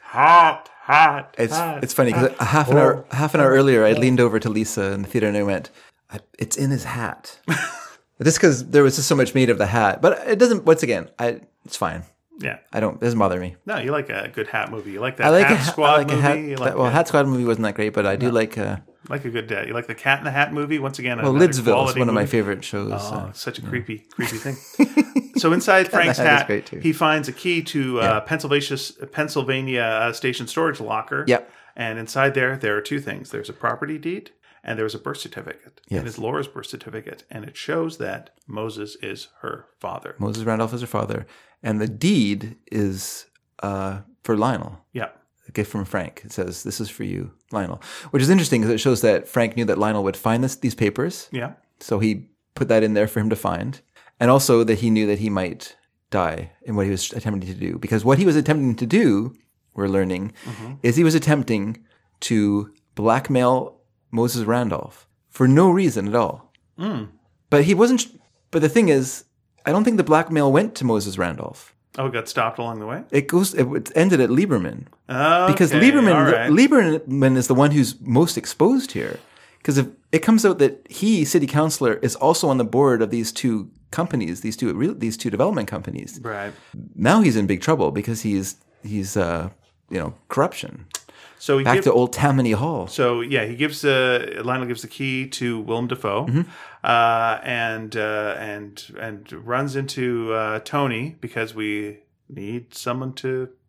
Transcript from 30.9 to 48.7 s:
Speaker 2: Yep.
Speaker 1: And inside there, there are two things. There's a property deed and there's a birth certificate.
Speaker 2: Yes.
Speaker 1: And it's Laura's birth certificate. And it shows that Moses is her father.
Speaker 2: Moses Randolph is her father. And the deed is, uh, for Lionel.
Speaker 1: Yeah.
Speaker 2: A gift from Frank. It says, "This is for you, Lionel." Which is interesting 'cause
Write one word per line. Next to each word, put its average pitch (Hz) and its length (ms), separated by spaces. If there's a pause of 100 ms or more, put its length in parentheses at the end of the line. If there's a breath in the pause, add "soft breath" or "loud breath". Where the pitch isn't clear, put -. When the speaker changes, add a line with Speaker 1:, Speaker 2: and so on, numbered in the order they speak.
Speaker 2:
Yep. 120 220 (260 soft breath)
Speaker 1:
And 113 240
inside 135 360
there, 131 220
there 107 200
are 104 40
two 143 180
things. 131 320
There's - 180
a 120 40
property 143 440
deed 170 340 (320 soft breath)
and 110 160
there's 110 160
a 101 40
birth 143 180
certificate. - 720
Speaker 2:
Yes. 95 100
Speaker 1:
And 120 80
it's 110 100
Laura's 139 300
birth - 200
certificate. - 600
And 107 140
it - 140
shows 160 400
that - 340 (160)
Moses 107 540
is 104 260 (140)
her - 240 (140)
father. - 400
Speaker 2:
Moses 107 260
Randolph 113 280
is 120 80
her 120 60
father. 107 380 (360 soft breath)
And 107 200
the 107 60
deed 110 680 (160)
is, 98 540 (360)
uh, 95 380 (240)
for 113 140
Lionel. 110 420 (140)
Speaker 1:
Yeah. 117 160 (380)
Speaker 2:
A - 40
gift 104 200
from 101 140
Frank. - 380
It 110 80
says, 90 320
"This - 180
is 104 80
for - 140
you, 92 280 (200)
Lionel." 90 300 (300 loud breath)
Which 131 120
is 139 60
interesting 160 320
'cause 110 100